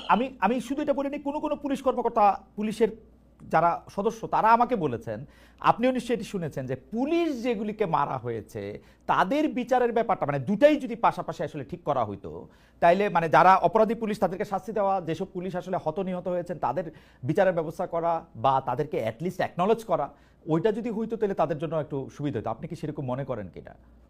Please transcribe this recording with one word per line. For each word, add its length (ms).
আমি, 320
আমি 220
শুধু 200
এটা 120
বলিনি, 260
কোনো 200
কোনো 160
পুলিশ 260
কর্মকর্তা, 600
পুলিশের 340
যারা 400
সদস্য, 380
তারা 240
আমাকে 240
বলেছেন, 500
আপনিও 320
নিশ্চয়ই 240
এটি 100
শুনেছেন, 400
যে 100
পুলিশ 680
যেগুলিকে 420
মারা 320
হয়েছে, 680
তাদের 420
বিচারের 420
ব্যাপারটা, 340
মানে, 140
দুটাই 360
যদি 200
পাশাপাশি 480
আসলে 200
ঠিক 200
করা 220
হইতো, 420
তাইলে, 300
মানে, 200
যারা 260
অপরাধী 400
পুলিশ, 240
তাদেরকে 260
শাস্তি 260
দেওয়া, 300
যেসব 320
পুলিশ 220
আসলে 280
হত 160
নিহত 280
হয়েছেন, 300
তাদের 340
বিচারের 300
ব্যবস্থা 340
করা 380
বা 300
তাদেরকে 460
at 140
least 160
acknowledge 440
করা, 280
ওইটা 260
যদি 180
হইতো, 280
তাহলে 180
তাদের 220
জন্য 180
একটু 340
সুবিধা 300
হতো। 100
আপনি 180
কি 80
সেরকম 300
মনে 200
করেন 220
কিনা? 280